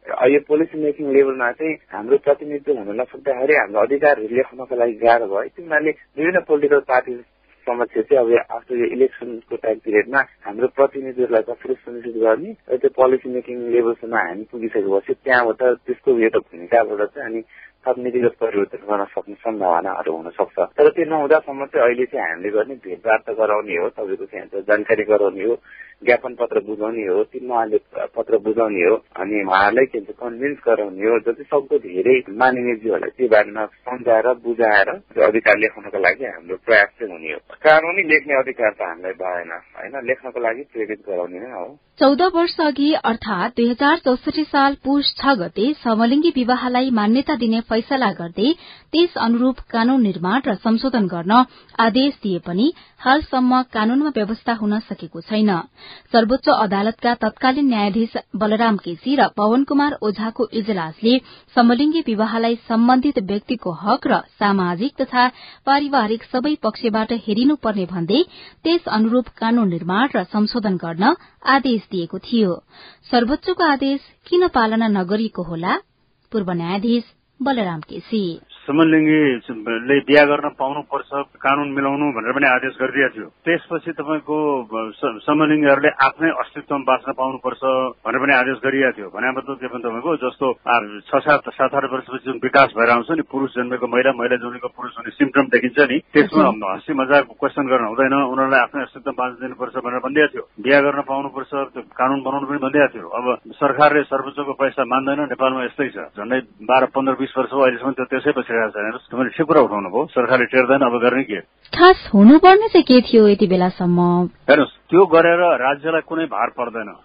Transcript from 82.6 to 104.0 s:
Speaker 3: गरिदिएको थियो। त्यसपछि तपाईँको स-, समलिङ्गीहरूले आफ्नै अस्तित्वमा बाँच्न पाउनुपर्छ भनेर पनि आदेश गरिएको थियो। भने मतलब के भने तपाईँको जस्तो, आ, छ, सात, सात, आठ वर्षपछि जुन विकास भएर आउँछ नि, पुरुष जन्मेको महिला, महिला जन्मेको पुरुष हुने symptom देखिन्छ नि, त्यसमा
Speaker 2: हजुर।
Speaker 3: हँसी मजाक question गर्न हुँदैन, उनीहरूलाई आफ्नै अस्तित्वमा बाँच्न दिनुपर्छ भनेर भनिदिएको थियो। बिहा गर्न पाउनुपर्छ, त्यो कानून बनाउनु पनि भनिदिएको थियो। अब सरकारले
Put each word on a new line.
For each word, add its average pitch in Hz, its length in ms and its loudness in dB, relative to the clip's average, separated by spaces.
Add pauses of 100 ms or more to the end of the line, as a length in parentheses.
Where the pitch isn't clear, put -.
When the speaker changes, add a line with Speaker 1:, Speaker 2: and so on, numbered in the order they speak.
Speaker 3:
गरिदिएको 127 340 -2
थियो। 104 100 -12
त्यसपछि 165 640 -6
तपाईँको 151 460 -6 (560)
स-, 113 340 -6
समलिङ्गीहरूले 147 640 2
आफ्नै 143 420 0
अस्तित्वमा 135 560 -8
बाँच्न 131 260 -2
पाउनुपर्छ 127 480 -6 (460)
भनेर 123 140 -2
पनि 139 140 2
आदेश 127 300 0
गरिएको 135 340 0
थियो। 98 100 -12
भने 110 220 -4
मतलब 131 260 -8
के 127 100 -12
भने 120 220 -8
तपाईँको 127 280 -4
जस्तो, 127 340 -4 (180)
आ, 120 60 2 (260)
छ, 139 240 -2
सात, 147 240 2
सात, 131 260 -2
आठ 139 180 0
वर्षपछि 131 320 -10
जुन 127 200 -8
विकास 135 240 4 (100)
भएर 117 120 2
आउँछ 120 200 0
नि, 160 120 -2
पुरुष 135 280 -4
जन्मेको 123 360 -6
महिला, 127 260 2
महिला 120 240 -2
जन्मेको 123 320 -10
पुरुष - 300 -14
हुने 113 120 -12
symptom 139 320 0
देखिन्छ 123 380 0
नि, 143 180 2
त्यसमा 151 460 2
Speaker 2:
हजुर। 107 280 0
Speaker 3:
हँसी 120 220 -8
मजाक 135 300 2
question 139 420 -4
गर्न 127 180 0
हुँदैन, 131 300 0
उनीहरूलाई 135 460 0
आफ्नै 131 220 -2
अस्तित्वमा 123 420 -8
बाँच्न 123 220 -8
दिनुपर्छ 120 280 -10
भनेर 123 240 -6
भनिदिएको 143 360 0
थियो। 120 100 -10 (160)
बिहा 135 200 4
गर्न 143 200 0
पाउनुपर्छ, 135 500 -8
त्यो 135 320 -8
कानून 127 380 -2
बनाउनु 135 260 -6
पनि 143 120 -6
भनिदिएको 135 400 2
थियो। - 100 -14
अब 120 300 -4 (100)
सरकारले 143 540 2